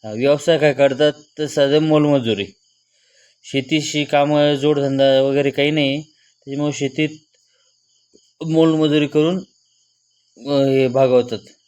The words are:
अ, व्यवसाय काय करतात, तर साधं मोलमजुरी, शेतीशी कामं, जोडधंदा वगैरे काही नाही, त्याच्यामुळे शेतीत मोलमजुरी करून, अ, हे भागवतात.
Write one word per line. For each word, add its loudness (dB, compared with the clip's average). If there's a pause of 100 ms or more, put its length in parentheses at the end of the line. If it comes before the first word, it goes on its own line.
अ, -12
व्यवसाय 0
काय 2
करतात, 2 (260)
तर -4
साधं 0
मोलमजुरी, 0 (960)
शेतीशी -4
कामं, 2
जोडधंदा 0
वगैरे 0
काही -2
नाही, -2
त्याच्यामुळे -10
शेतीत -4 (1400)
मोलमजुरी 2
करून, 0 (1080)
अ, -4
हे 2
भागवतात. 0 (300)